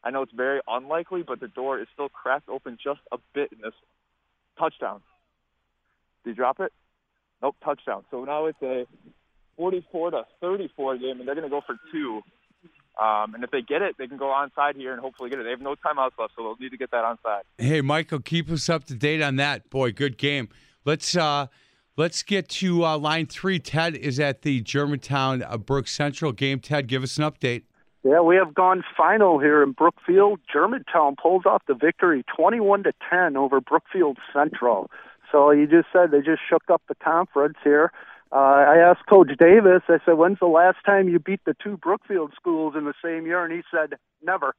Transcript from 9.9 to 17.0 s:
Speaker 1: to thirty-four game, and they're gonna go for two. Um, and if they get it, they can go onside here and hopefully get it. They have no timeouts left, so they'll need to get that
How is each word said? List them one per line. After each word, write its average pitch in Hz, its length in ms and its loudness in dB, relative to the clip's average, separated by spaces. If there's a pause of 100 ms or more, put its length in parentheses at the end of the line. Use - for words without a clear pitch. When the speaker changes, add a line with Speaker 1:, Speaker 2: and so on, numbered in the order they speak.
Speaker 1:
to 127 160 -8 (160)
thirty-four 147 560 -8
game, 127 200 -10
and 127 80 -14
they're 139 80 -8
gonna 156 140 -10
go 143 140 -8
for 120 160 -14 (120)
two. 127 300 -8 (800)
Um, 107 340 -2
and 120 80 -14
if 123 80 -12
they 135 120 -6
get 143 180 -6
it, 190 180 -6
they 131 80 -12
can 135 120 -18
go 139 80 -8
onside 139 500 -4
here 131 160 -12
and 120 80 -14
hopefully 127 300 -14
get 135 80 -10
it. 117 60 -10
They 117 60 -10
have 127 120 -10
no 139 140 -8
timeouts 139 420 -4
left, 110 180 -10
so 117 60 -14
they'll 113 140 -10
need 127 160 -16
to 127 40 -20
get 127 140 -12
that 117 140 -4